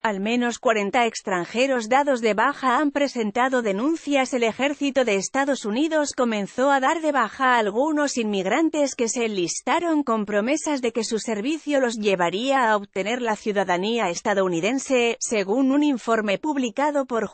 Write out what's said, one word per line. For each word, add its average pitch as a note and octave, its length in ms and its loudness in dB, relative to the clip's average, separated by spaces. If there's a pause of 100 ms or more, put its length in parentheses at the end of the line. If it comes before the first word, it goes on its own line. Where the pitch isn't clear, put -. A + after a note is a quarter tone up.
(100)
Al G3 80 -4
menos A#3 400 -2
cuarenta A#3 480 2
extranjeros A3 800 -2
dados C4+ 320 2
de A3 140 2
baja B3+ 440 2
han D4+ 120 2
presentado B3+ 720 0
denuncias. C4 720 0
El A#3+ 80 0
ejército C4+ 640 0
de G#3+ 100 2
Estados C4+ 500 -2
Unidos D4 520 0
comenzó B3 560 0
a C4+ 80 4
dar D#4 200 0
de D#4 120 0
baja B3+ 420 2
a A#3+ 60 4
algunos C#4 580 0
inmigrantes A#3+ 800 0
que A#3 120 -2
se A#3 160 -2
enlistaron C#4 800 -2
con A3 240 0
promesas B3+ 560 0
de A#3 80 0
que A3+ 140 -4
su G#3+ 160 -2
servicio C#4 580 -2
los A#3+ 180 0
llevaría G#3 720 0
a G#3+ 80 4
obtener G3+ 460 -4
la A3 140 -2
ciudadanía G3 760 0
estadounidense, G#3 1080 0
según A3+ 500 0
un D4 140 4
informe A3+ 540 0
publicado C#4 680 -2
por G#3+ 280 -4